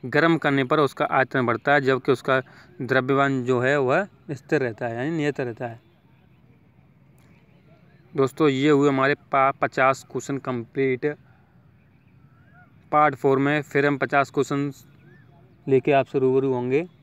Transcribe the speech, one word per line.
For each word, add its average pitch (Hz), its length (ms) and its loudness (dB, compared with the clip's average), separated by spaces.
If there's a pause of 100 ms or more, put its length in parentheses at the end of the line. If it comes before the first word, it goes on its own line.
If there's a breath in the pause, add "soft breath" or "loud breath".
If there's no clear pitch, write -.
गर्म 151 340 2
करने 139 260 0
पर 151 160 0
उसका 143 300 0
आयतन 131 360 0
बढ़ता 117 260 0
है 147 80 4
जबकि 131 320 0
उसका 131 300 0 (400 loud breath)
द्रव्यमान 131 640 0
जो 123 160 0
है 139 200 0
वह 147 280 0 (220)
स्थिर 143 320 -4
रहता 120 240 -6
है, 117 100 -6
यानी 135 140 -6
नियत 147 300 -4
रहता 123 260 -8
है। 117 140 -14 (2250)
दोस्तों, 143 320 0
ये 139 220 2
हुए 143 180 4
हमारे 135 260 2
पा-, 135 460 -2
पचास 135 500 0
क्वेश्चन 135 280 -8
कंप्लीट। 131 800 -4 (1800)
पार्ट 151 220 4
फ़ोर 135 240 2
में 143 240 0
फिर 139 240 0
हम 143 120 0
पचास 139 320 0
क्वेश्चन 143 420 -4 (960)
लेके 135 240 2
आपसे 135 260 0
रूबरू 131 340 0
होंगे। 127 500 -4